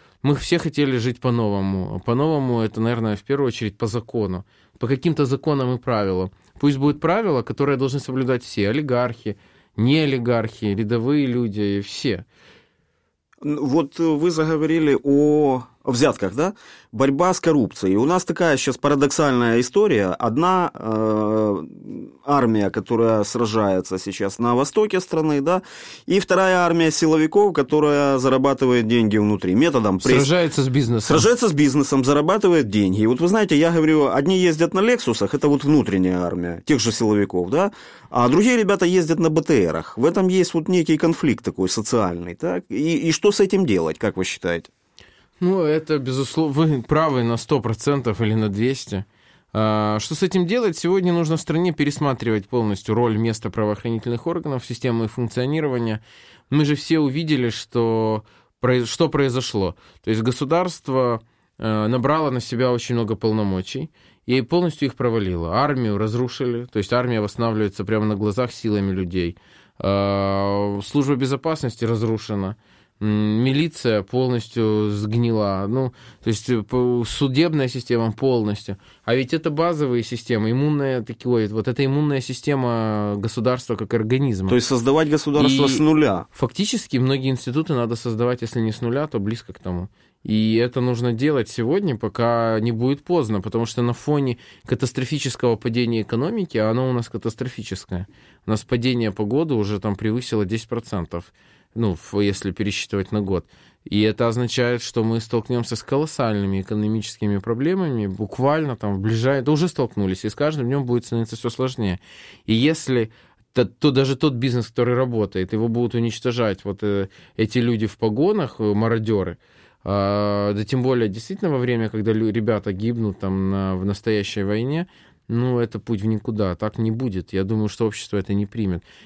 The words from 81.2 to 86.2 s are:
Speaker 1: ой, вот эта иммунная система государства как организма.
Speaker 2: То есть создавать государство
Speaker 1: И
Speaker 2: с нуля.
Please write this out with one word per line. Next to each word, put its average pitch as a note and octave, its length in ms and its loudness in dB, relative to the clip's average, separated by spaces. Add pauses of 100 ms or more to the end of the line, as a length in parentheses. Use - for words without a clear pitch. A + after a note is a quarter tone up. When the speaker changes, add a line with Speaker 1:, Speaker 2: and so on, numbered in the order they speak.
Speaker 1:
ой, A2+ 200 2
вот A2 180 -4
эта C3 160 -2
иммунная C#3 380 0
система A2+ 960 -2
государства A#2 580 -2
как G#2 180 -6
организма. A2+ 540 0
Speaker 2:
То A#2 80 4
есть A#2+ 120 2
создавать C#3 420 2
государство C#3+ 560 2
Speaker 1:
И - 20 4
Speaker 2:
с C3+ 120 2
нуля. D3+ 520 4